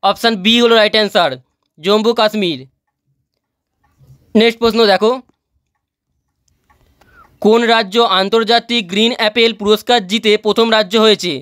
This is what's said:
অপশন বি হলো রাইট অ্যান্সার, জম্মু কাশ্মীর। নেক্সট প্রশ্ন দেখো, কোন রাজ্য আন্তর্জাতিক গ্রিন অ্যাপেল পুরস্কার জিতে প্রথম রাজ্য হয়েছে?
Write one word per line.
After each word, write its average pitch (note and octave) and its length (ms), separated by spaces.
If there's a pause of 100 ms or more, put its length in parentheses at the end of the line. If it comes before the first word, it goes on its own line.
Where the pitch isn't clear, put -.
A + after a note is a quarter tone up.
অপশন G3+ 300 (100)
বি A3 100 (100)
হলো A#3 140
রাইট G#3+ 200
অ্যান্সার, F#3+ 340 (480)
জম্মু G#3 400
কাশ্মীর। G#3 400 (1800)
নেক্সট A3+ 220
প্রশ্ন A3+ 180 (120)
দেখো, G3+ 200 (2250)
কোন A3 140 (140)
রাজ্য A3 220 (240)
আন্তর্জাতিক A3+ 640 (100)
গ্রিন A3 280
অ্যাপেল A3+ 320 (100)
পুরস্কার G#3+ 380 (100)
জিতে A3 220 (140)
প্রথম A3+ 300
রাজ্য G#3+ 200 (100)
হয়েছে? F#3+ 360